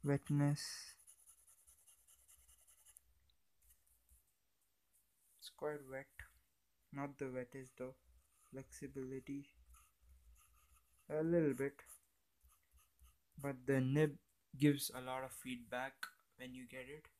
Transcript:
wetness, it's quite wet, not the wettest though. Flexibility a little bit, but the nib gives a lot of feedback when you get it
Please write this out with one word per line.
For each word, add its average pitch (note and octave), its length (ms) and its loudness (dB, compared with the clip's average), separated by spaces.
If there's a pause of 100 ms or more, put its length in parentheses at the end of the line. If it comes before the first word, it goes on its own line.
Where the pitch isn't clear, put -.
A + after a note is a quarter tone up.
wetness, C#3+ 880 2 (4000)
it's - 120 -14
quite D3+ 300 -4 (100)
wet, C3+ 160 -8 (880)
not C#3 260 -6
the C3 120 -4
wettest B2+ 480 -8
though. B2+ 160 -8 (580)
Flexibility C3+ 960 -8 (1600)
a D3+ 120 0
little E3 320 6
bit, C#3 200 -4 (1700)
but C#3 140 -2 (100)
the C3+ 140 6
nib C#3+ 360 6 (400)
gives C#3+ 380 6
a B2+ 60 -6
lot C3 240 -4
of C3 80 -8
feedback B2 640 -6 (420)
when B2+ 180 -12
you B2+ 140 -12
get B2+ 200 -12
it D3+ 180 -14 (140)